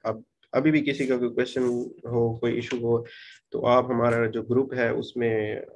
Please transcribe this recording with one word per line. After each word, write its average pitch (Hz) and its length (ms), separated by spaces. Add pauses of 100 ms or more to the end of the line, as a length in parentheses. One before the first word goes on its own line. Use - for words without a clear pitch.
अब 113 180 (300)
अभी 143 160
भी 156 100
किसी 139 260
का 127 100
कोई 120 120
question 123 340 (460)
हो, 117 320
कोई 120 120
issue 120 240
हो, 117 300 (460)
तो - 80
आप 123 300
हमारा 117 360
जो 113 160
group 127 320
है 120 200
उसमें 113 680 (140)